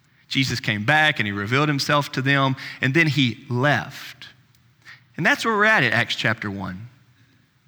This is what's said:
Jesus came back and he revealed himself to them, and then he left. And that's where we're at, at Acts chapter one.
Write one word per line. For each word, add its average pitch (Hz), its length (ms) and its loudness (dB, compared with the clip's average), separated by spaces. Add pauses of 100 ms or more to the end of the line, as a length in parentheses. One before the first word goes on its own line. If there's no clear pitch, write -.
(280)
Jesus 123 320 -2
came 104 240 -2
back 151 340 2
and 110 80 -2
he 101 60 -4
revealed 117 380 0
himself 143 420 0
to 135 100 -4
them, 135 360 2 (240)
and 131 120 0
then 165 140 4
he 127 320 2 (100)
left. - 760 -2 (880)
And 160 100 -2
that's 277 200 2
where 226 100 0
we're 202 80 2
at, 214 200 4
at 113 100 2
Acts 113 220 -2
chapter 110 360 -2
one. 98 380 -10 (800)